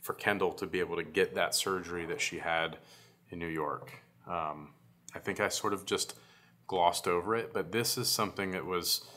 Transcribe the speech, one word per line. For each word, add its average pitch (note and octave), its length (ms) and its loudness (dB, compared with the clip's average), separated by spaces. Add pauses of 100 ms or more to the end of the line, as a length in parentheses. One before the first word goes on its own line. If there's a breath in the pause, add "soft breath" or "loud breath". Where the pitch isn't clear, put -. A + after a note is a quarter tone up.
for - 140 -4
Kendall F#2+ 400 2
to G2 120 -4
be F2+ 140 0
able E2+ 160 0
to E2+ 80 0
get F#2 320 2
that F2 180 2
surgery F2 520 0
that E2+ 140 -2
she E2 200 -2
had E2 380 0 (520 loud breath)
in F2 80 -8
New E2+ 80 -4
York. D#2 460 -4 (340)
Um, D2+ 480 -4 (400)
I F#2+ 60 -8
think - 180 -4
I G#2 80 4
sort G2+ 260 0
of G2 140 -4
just - 320 -2 (480 loud breath)
glossed F2 400 4
over F2+ 300 2
it, - 160 -2
but F2 180 -2
this A2+ 260 2
is B2 120 0
something G2 440 0
that E2 140 -4
was F2 380 0 (120 loud breath)